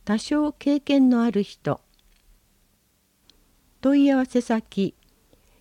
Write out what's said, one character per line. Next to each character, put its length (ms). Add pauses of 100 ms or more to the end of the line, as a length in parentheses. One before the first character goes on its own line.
多 140
少 320
経 280
験 300
の 140
あ 80
る 100
人。 400 (2000)
問 180
い 80
合 60
わ 100
せ 140
先、 560 (640)